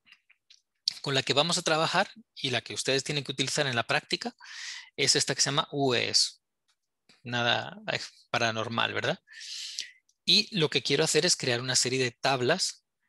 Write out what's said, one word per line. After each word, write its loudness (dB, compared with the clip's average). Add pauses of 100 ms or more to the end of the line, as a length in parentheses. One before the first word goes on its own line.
(1040)
Con -2
la 4
que 0
vamos 2
a -2
trabajar 2 (240)
y -6
la -2
que -12
ustedes 0
tienen -4
que -10
utilizar -2
en -2
la 0
práctica -2 (640)
es 2
esta 0
que -4
se 2
llama 0
U 2
E 0
S. 0 (800)
Nada, -2 (120)
eh, -2 (300)
paranormal, -2
¿verdad? -2 (1040)
Y 2
lo 2
que 0
quiero 2
hacer 2
es 4
crear 0
una -2
serie 2
de 0
tablas 0 (240)